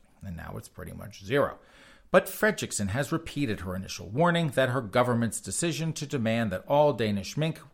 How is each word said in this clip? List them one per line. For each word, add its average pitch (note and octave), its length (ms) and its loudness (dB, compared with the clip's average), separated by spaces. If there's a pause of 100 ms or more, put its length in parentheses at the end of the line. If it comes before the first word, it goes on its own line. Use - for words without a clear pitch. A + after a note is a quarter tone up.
(220)
and F#2 140 -8
now D#2+ 220 -10
it's A2 100 -12
pretty E2+ 240 -14
much F2+ 320 -14
zero. G#2 340 2 (540)
But F#3+ 160 6
Fredrickson A2 640 -2
has B2+ 220 -2
repeated C#3+ 500 -4
her F#2 140 -6
initial F#2 340 -10
warning E3 400 4
that C3 200 2
her B2+ 120 0
government's A#2 600 2
decision D#3 520 -2
to - 120 -8
demand A#2 460 0
that A2 160 -4
all D3 260 6
Danish G#2+ 420 -2
mink D#3 240 0 (140)